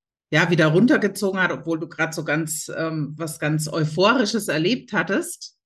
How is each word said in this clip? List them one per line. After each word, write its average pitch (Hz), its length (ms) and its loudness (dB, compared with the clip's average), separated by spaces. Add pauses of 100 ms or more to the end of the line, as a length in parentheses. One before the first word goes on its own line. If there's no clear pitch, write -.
(320)
ja, 165 180 4
wieder 160 180 4
runtergezogen 196 760 2
hat, 170 100 2
obwohl 160 280 -4
du 160 80 -8
grad 160 260 -4
so 156 120 -8
ganz, 156 500 -4
ähm, 156 420 -4
was 160 220 -10
ganz 156 300 -2
Euphorisches 202 800 2
erlebt 175 420 -2
hattest. 175 760 -4